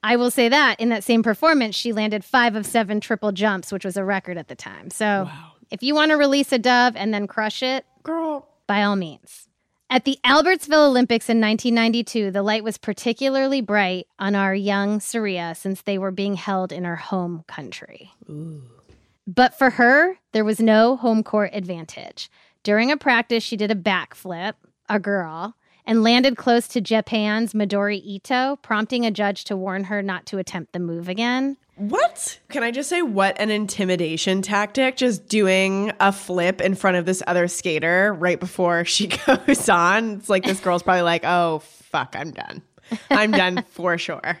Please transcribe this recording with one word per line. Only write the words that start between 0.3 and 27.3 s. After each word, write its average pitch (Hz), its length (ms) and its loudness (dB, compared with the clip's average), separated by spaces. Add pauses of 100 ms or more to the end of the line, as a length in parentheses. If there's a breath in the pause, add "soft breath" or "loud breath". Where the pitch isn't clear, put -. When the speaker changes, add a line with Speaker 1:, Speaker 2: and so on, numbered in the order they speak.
Speaker 1:
say 240 160 4
that 269 320 4
in 226 80 0
that 226 160 -2
same 233 180 4
performance, 233 540 2
she 233 160 -4
landed 214 320 -2
five 240 320 2
of 208 100 -4
seven 214 320 0
triple 214 320 -2
jumps, 196 400 -2
which 196 140 -8
was 190 120 -6
a 196 80 -4
record 185 320 -4
at 160 120 -12
the - 80 -16
time. 98 340 -16
So 202 400 0
Speaker 2:
Wow. - 220 -20 (180)
Speaker 1:
if 220 140 -12
you 277 100 0
want 302 160 4
to 311 60 4
release 285 340 2
a 262 80 2
dove 247 380 4
and 208 180 -2
then 202 140 -4
crush 214 340 -4
it, 262 220 -4 (180)
Speaker 2:
Girl. 320 460 -6 (180)
Speaker 1:
by 208 160 0
all 202 140 2
means. - 500 -10 (420)
At 254 180 2
the 269 180 -2
Albertsville 302 640 4
Olympics 240 400 2
in 226 100 4
nineteen 220 360 2
ninety-two, 226 560 0
the 196 120 -2
light 214 220 0
was 220 140 -6
particularly 269 800 -2
bright 196 460 0 (120)
on 202 160 -2
our 196 200 0
young 202 460 0
Surya 185 540 -6
since 190 280 -8
they 196 160 -4
were 190 120 -4
being 196 240 -4
held 185 380 -4
in 180 120 -8
her 170 120 -6
home 175 500 -6
country. - 640 -16 (180)
Speaker 2:
Ooh. 156 340 -14 (640 soft breath)
Speaker 1:
But 240 320 4
for 262 100 6
her, 285 500 4 (140)
there 214 140 2
was 214 140 0
no 226 360 6
home 226 260 2
court 208 300 0
advantage. - 760 -12 (320 soft breath)
During 220 280 2
a 302 60 2
practice, 233 480 0
she 220 140 -6
did 208 120 0
a 220 40 2
backflip, 185 800 -4 (340)
a 208 100 0
girl, 185 580 -4 (280)
and 220 180 2
landed 240 360 4
close 240 300 2
to 247 120 -2
Japan's 214 720 -2